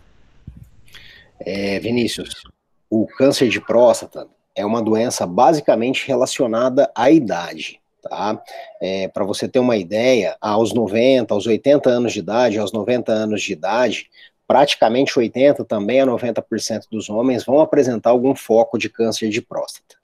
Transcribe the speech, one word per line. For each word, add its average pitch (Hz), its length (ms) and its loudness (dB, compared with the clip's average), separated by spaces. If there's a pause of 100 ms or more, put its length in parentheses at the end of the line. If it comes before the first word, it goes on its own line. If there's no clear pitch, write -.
(1400)
É, 98 400 -6
Vinícius, - 680 -4 (460)
o 110 160 0
câncer 135 440 2
de 98 100 -2
próstata 117 680 2 (300)
é 101 100 -4
uma 117 160 -2
doença 110 460 -2
basicamente 127 800 0
relacionada 127 880 0
à 127 160 4
idade, 87 680 0 (220)
tá? 104 400 -6 (400)
É, 95 280 -6
pra - 160 -6
você 104 240 -6
ter 127 100 0
uma 123 160 2
ideia, 107 640 0
aos 107 340 0
noventa, 113 600 2
aos 101 120 -2
oitenta 131 440 2
anos 120 240 0
de 104 60 -6
idade, 107 380 0
aos 104 140 -4
noventa 113 400 -4
anos 107 300 -2
de 101 100 -8
idade, 98 580 -4 (380)
praticamente 131 720 2
oitenta 123 460 2
também 110 340 0
a 135 60 4
noventa 117 360 -2
por 113 180 -6
cento 107 300 -8
dos 107 200 -8
homens 117 340 -2
vão 139 160 2
apresentar 127 520 2
algum 127 220 2
foco 113 440 0
de 107 120 -4
câncer 113 400 -4
de 104 120 -4
próstata. - 640 -12